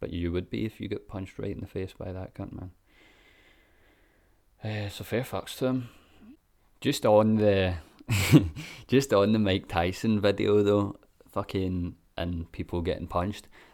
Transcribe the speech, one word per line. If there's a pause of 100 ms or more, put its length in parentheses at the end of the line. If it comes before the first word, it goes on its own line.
But
you
would
be
if
you
get
punched
right
in
the
face
by
that
cunt,
man. (1900)
Uh,
so
fair
fucks
to
him. (920)
Just
on
the, (340)
<laughs>
just
on
the
Mike
Tyson
video
though, (360)
fucking, (200)
and
people
getting
punched. (240)